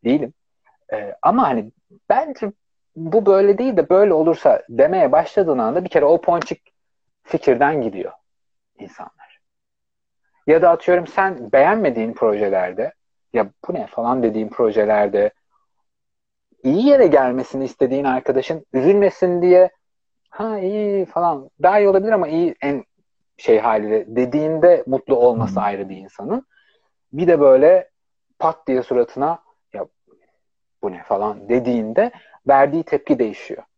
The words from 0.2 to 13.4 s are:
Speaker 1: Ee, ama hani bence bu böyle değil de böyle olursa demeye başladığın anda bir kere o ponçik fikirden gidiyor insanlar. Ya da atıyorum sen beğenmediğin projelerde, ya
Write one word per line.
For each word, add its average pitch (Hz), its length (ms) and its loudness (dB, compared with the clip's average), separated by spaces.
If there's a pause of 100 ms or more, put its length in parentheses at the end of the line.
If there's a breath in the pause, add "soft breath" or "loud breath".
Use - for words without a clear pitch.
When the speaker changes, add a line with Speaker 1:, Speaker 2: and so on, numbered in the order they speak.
Speaker 1:
Ee, 180 280 -10
ama 220 260 0
hani 117 240 -6 (380)
bence 247 420 -2 (440)
bu 165 300 -2
böyle 196 320 4
değil 240 200 -2
de 151 120 0
böyle 190 240 4
olursa 156 560 2
demeye 143 420 2
başladığın 160 460 0
anda 127 260 -2
bir 185 60 -8
kere 147 160 2
o 170 160 2
ponçik - 520 -4 (500)
fikirden 143 580 0
gidiyor 98 300 -8 (680)
insanlar. - 600 -20 (1080)
Ya 160 140 4
da 175 80 6
atıyorum 175 380 0
sen 170 440 -4
beğenmediğin 139 600 0
projelerde, 101 800 -2 (400)
ya 104 160 -2 (180)